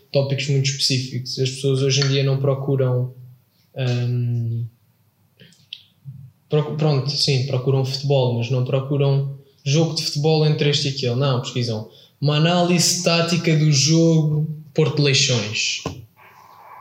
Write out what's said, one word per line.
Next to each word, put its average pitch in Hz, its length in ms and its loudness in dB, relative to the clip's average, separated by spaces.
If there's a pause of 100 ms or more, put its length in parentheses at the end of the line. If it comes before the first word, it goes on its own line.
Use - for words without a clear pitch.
(120)
tópicos 135 360 0
muito 139 220 0
específicos. - 720 -4
As 131 100 0
pessoas 135 320 -2
hoje 139 200 2
em 139 60 0
dia 135 160 0
não 135 140 0
procuram, 127 760 0 (640)
hum, 120 920 -2 (1800)
procu-, 151 260 0
pronto, 139 360 0
sim, 131 340 0
procuram 131 380 0
futebol, 127 540 0
mas 117 120 -4
não 127 140 0
procuram 139 760 0 (280)
jogo 156 300 2
de - 80 -6
futebol 156 420 2
entre 151 240 2
este 139 200 0
e - 20 -4
aquele. 120 240 -4
Não, 131 260 0
pesquisam 110 480 -4 (320)
uma 147 160 2
análise 175 640 2
tática 170 540 2
do 151 140 4
jogo 156 760 4 (260)
Porto 147 280 0
Leixões. 120 800 0 (960)